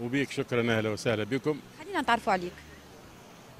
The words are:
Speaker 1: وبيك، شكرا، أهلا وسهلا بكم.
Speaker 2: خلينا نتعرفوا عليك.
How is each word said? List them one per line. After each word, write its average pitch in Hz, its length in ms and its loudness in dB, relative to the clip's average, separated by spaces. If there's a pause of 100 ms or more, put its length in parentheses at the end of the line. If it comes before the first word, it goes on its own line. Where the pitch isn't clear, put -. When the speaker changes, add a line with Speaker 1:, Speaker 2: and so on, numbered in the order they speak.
Speaker 1:
وبيك، 123 300 0
شكرا، 120 460 2
أهلا 107 120 2
وسهلا 107 340 0
بكم. 135 360 -2 (200)
Speaker 2:
خلينا 330 220 -4
نتعرفوا 233 320 2
عليك. 180 200 -2 (1080)